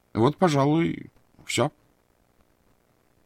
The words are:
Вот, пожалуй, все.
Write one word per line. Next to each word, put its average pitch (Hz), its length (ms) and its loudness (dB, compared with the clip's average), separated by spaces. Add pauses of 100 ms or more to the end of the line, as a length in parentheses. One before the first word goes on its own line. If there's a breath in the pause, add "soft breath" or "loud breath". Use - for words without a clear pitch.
(140)
Вот, 120 220 2
пожалуй, 151 760 0 (340)
все. 123 260 -2 (1600)